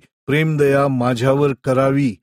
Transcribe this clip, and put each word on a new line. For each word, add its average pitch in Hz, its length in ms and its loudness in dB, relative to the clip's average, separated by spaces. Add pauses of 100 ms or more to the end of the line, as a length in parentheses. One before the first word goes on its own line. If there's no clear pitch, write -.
(260)
प्रेमदया 143 640 0
माझ्यावर 131 680 0 (100)
करावी 135 600 0